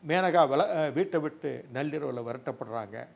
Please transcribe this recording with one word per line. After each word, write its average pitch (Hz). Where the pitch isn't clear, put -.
மேனகா 170
வில-, 156
அஹ், 156
வீட்டை 175
விட்டு 147
நள்ளிரவுல 139
விரட்டப்படுறாங்க. 117